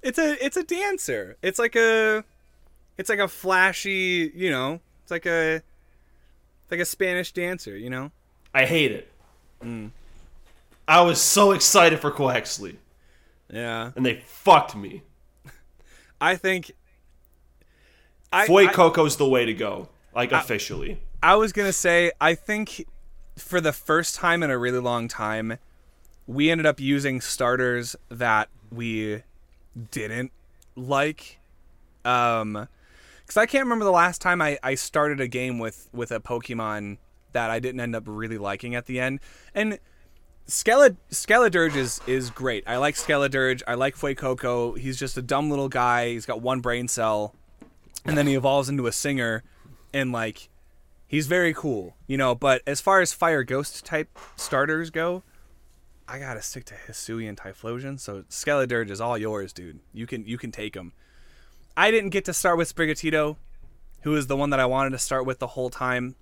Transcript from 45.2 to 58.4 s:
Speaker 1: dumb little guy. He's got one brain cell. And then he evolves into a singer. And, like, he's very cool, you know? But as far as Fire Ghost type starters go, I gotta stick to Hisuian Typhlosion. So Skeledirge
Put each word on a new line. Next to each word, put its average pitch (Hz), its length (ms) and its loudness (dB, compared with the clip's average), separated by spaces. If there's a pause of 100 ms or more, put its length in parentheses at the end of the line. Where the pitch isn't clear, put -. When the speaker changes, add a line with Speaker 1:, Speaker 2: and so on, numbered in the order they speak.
Speaker 1:
dumb 143 280 0
little 139 180 -2
guy. 120 420 2
He's 117 160 -8
got 117 140 -6
one 123 200 -2
brain 120 280 -4
cell. 107 460 -2 (720)
And 151 140 -2
then 143 80 4
he 139 80 2
evolves 135 340 2
into 135 200 -2
a 113 40 -2
singer. 120 520 -4 (480)
And, 135 180 -2
like, 113 380 -6 (580)
he's 147 220 -4
very 170 260 2
cool, 107 400 -6 (140)
you 135 80 -2
know? 131 180 2
But 131 320 2
as 139 140 -4
far 190 200 4
as 175 120 0
Fire 160 320 0
Ghost 131 400 -6
type 156 240 -6 (280)
starters 156 540 -2
go, 175 320 -4 (840)
I 127 100 -14
gotta 127 240 -10
stick - 220 -12
to - 100 -20 (140)
Hisuian 110 480 -10
Typhlosion. 123 640 -12
So 101 220 -12
Skeledirge 123 680 -2